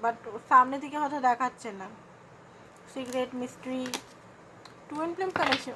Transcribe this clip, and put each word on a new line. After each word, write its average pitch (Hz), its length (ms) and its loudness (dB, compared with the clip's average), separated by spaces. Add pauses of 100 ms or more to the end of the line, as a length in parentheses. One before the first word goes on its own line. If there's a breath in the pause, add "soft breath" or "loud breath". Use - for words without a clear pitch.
but 233 360 -2 (100)
সামনে 262 300 8
থেকে 294 200 -6
হয়তো 294 220 0
দেখাচ্ছে 247 520 2
না। 196 160 -10 (1040)
সিক্রেট, 254 400 -4
মিস্ট্রি, 254 520 -6 (1040)
টুইন 320 260 -4
ফ্লেম 370 160 -2
কানেকশন। 269 460 0